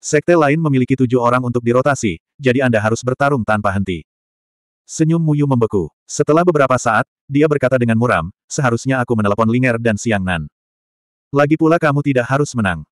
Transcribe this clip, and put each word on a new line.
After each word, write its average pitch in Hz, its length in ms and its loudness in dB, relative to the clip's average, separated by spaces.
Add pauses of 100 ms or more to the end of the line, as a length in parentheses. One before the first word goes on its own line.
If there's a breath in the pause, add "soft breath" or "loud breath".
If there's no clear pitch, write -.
Sekte 151 320 0
lain 151 240 4
memiliki 135 400 0
tujuh 127 240 2
orang 123 240 0
untuk 123 160 -2
dirotasi, 120 560 0 (240)
jadi 131 240 2
Anda 113 160 2
harus 110 240 -2
bertarung 127 400 0
tanpa 107 240 0
henti. 95 320 -4 (880)
Senyum 165 320 0
Mu 151 160 0
Yu 147 80 0
membeku. 110 480 0 (160)
Setelah 156 320 0
beberapa 147 400 2
saat, 113 240 0 (240)
dia 139 160 2
berkata 131 320 0
dengan 117 240 0
muram, 98 320 -2 (160)
"Seharusnya 131 480 -2
aku 123 160 -2
menelepon 107 320 0
Linger 120 320 0
dan 117 240 0
Siang 101 240 -2
Nan. 82 240 -4 (800)
Lagi 147 320 2
pula 160 160 4
kamu 147 240 0
tidak 135 240 0
harus 139 320 -2
menang. 92 240 -2 (160)